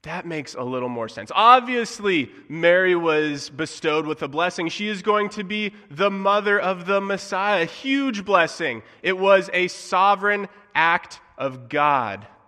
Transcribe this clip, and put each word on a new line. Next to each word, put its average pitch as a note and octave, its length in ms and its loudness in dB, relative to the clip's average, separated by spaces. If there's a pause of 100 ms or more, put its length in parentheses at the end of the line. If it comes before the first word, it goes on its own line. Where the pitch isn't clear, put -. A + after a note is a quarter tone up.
That E3 240 -12
makes D#3+ 300 -10
a B2+ 80 -8
little B2+ 260 -4
more A#2 180 -6
sense. G#2+ 260 -12
Obviously, A3+ 960 2 (180)
Mary F3 460 4
was D3+ 540 0
bestowed D#3 560 -4
with D3+ 180 -6
a C#3+ 40 -6
blessing. E3 400 -4
She G#3 200 -6
is G3+ 140 -6
going G#3 280 0
to G#3 140 -10
be G#3 300 -6 (160)
the F#3 220 0
mother G3+ 480 2
of F3+ 260 -2
the G3 140 2
Messiah. G3 640 -2
A A3+ 40 2
huge C4+ 600 -2
blessing. D#3+ 580 0 (180)
It F#3 160 0
was F#3+ 360 4
a F3+ 160 0
sovereign G3+ 800 0 (260)
act E3 460 0 (160)
of C3 320 -6
God. B2+ 580 0 (200)